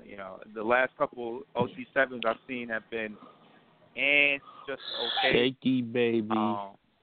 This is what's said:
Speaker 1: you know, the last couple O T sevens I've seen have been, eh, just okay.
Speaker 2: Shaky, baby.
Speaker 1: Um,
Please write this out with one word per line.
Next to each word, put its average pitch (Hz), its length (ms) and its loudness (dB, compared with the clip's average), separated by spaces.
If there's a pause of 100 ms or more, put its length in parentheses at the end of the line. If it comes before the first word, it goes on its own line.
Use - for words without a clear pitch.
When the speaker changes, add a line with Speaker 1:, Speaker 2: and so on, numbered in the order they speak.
Speaker 1:
you 101 140 -18
know, 95 220 -14 (160)
the 110 80 -6
last 123 340 2
couple 123 440 -4 (140)
O 120 120 2
T 127 260 -12
sevens 127 340 2
I've 110 100 0 (100)
seen 123 220 -8
have 110 200 -6
been, 110 260 -6 (800)
eh, 139 440 4 (260)
just 139 160 -8 (400)
okay. 131 100 4 (300)
Speaker 2:
Shaky, 131 220 2
baby. 117 480 2
Speaker 1:
Um, 104 380 0 (340)